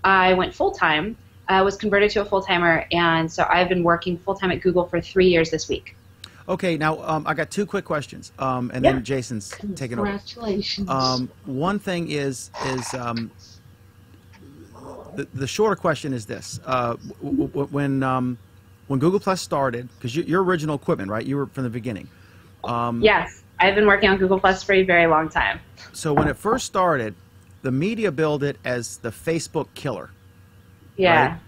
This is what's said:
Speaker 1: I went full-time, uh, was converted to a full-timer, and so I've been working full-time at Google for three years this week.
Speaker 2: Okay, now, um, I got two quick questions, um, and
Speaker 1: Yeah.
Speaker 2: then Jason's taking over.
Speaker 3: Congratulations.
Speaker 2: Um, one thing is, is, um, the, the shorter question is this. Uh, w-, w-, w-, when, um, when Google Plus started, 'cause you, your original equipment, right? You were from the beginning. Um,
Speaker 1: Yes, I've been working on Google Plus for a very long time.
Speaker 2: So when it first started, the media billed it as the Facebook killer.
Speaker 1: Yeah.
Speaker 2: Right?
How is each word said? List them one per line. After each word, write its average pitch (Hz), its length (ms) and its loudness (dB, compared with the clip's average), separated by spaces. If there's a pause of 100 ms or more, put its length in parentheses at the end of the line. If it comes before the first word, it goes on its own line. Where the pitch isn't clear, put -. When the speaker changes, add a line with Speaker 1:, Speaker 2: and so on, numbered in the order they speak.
Speaker 1:
I 185 300 6
went 180 200 0
full-time, 196 600 0 (320)
uh, 190 160 4
was 196 120 0
converted 208 360 2
to 214 80 0
a 202 40 -2
full-timer, 175 680 2
and 165 380 2
so - 180 0
I've 180 200 4
been 180 140 2
working 170 360 2
full-time 190 340 -2
at - 80 -4
Google 180 260 2
for 170 140 -2
three 185 280 4
years 165 220 4
this - 180 -4
week. - 280 -6 (520)
Speaker 2:
Okay, 180 300 -2
now, 156 240 0
um, 156 240 -2
I 156 80 -2
got 151 160 -4
two 202 160 -2
quick 196 180 -4
questions, - 540 -6
um, 127 340 -2
and 127 100 -4
Speaker 1:
Yeah. - 100 4
Speaker 2:
then 135 120 -2
Jason's 123 460 -6 (260)
taking 120 220 -6
over. 202 100 -2
Speaker 3:
Congratulations. 202 800 -6
Speaker 2:
Um, 131 420 0 (140)
one 156 340 -2
thing 175 320 -6
is, 139 400 -6 (140)
is, 131 300 -6
um, 117 360 -6 (1800)
the, 143 200 -8
the 131 120 -4
shorter 208 300 2
question 156 360 -2
is 113 140 -6
this. - 380 -10
Uh, 123 300 0
w-, - 140 -14 (140)
w-, 139 260 -2
w-, 139 180 -4
when, 139 360 -2
um, 127 360 -2 (480)
when 135 140 -2
Google 185 200 2
Plus 190 220 -2
started, 127 460 -2 (120)
'cause 120 140 -6
you, 170 80 -2
your 175 200 2
original 156 340 0
equipment, 110 340 -2
right? 110 160 -4
You 135 100 -2
were 139 100 -2
from 135 180 -6
the 120 60 -2
beginning. 113 380 -8 (560)
Um, 120 380 -2
Speaker 1:
Yes, 196 400 2 (180)
I've 196 140 6
been 208 120 4
working 202 220 6
on 196 80 4
Google 190 240 2
Plus 190 220 2
for 208 100 0
a 190 120 6
very 170 220 6
long 160 220 4
time. 120 320 -2 (320)
Speaker 2:
So 151 220 -2
when 147 140 4
it 135 80 -2
first 233 280 -2
started, 147 500 0 (460)
the 131 120 -2
media 202 380 -2
billed 151 320 0
it 143 220 -2
as 123 340 -6
the 117 120 -6
Facebook 160 640 -4
killer. 110 360 -8 (840)
Speaker 1:
Yeah. 170 360 4
Speaker 2:
Right? 170 160 -10